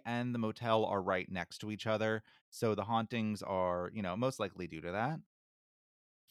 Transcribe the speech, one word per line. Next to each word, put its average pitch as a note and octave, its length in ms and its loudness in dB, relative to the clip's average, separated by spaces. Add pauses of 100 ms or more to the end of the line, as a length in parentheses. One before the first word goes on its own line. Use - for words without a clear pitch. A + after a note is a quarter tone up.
and A#2+ 300 -2
the A#2+ 40 0
motel A2 460 2
are F#2+ 180 2
right F#2 280 0
next F2 280 -4
to G#2+ 120 -6
each G#2+ 160 -4
other, A2 360 2 (280)
so A2 240 2
the G2 100 -2
hauntings A2 580 0
are, F2+ 500 0
you G#2+ 100 -6
know, F2+ 140 -2
most C3 220 0
likely F2+ 280 -4
due D#2+ 140 -8
to E2+ 100 -6
that. A#2+ 300 -2 (1080)